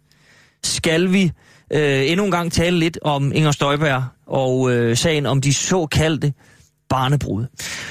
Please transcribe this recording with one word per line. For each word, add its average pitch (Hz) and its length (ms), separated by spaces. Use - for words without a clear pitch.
skal 175 500
vi, 185 180
øh, 143 380
endnu 196 140
en 190 60
gang 175 200
tale 175 280
lidt 165 220
om 143 340
Inger 151 160
Støjberg 143 520
og, 131 440
øh, 117 260
sagen 151 280
om 131 160
de 139 120
såkaldte 156 800
barnebrud. 127 560